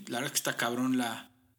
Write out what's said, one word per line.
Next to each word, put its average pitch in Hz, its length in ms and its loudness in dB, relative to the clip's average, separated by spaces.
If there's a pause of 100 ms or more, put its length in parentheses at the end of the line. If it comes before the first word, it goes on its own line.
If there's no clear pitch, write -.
La 120 120 -2
verdad 135 80 -2
es 143 60 -4
que - 40 -2 (120)
está 131 80 -2
cabrón 127 420 2
la 117 320 -4 (280)